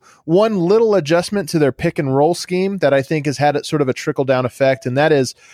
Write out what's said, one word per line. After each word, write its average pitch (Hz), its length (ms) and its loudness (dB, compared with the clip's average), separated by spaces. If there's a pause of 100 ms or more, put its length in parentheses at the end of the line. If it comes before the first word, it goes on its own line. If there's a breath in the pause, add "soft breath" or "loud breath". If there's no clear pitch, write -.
(260 soft breath)
one 196 340 2
little 208 340 2
adjustment 175 540 0
to 170 100 -2
their 143 140 2
pick - 260 -4
and 139 160 -2
roll 151 220 2
scheme 190 420 -4
that 165 160 2
I 135 80 2
think 151 240 -4
has 143 120 -4
had 143 180 2
a, - 80 -6
sort 151 180 -2
of 131 60 0
a 127 40 2
trickle 147 320 -4
down 127 220 0
effect. 135 400 -2
And 123 100 -4
that 151 140 2
is 135 240 2 (200 soft breath)